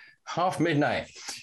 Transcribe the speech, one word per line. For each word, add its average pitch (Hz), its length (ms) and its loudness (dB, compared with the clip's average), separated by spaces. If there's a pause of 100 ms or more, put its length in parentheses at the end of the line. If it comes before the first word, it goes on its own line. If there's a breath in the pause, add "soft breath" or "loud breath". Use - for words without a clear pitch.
(260 loud breath)
half - 340 0
midnight. 143 500 2 (340 loud breath)